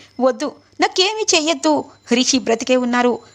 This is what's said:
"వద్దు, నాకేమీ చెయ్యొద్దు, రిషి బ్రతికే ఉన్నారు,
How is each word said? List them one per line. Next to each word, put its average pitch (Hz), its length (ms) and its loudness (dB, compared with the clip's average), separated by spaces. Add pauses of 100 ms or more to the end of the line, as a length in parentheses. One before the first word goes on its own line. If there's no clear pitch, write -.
(220)
"వద్దు, 254 300 0 (300)
నాకేమీ 415 440 0 (100)
చెయ్యొద్దు, 302 500 0 (260)
రిషి 254 280 0
బ్రతికే 233 360 -2
ఉన్నారు, 247 440 0 (140)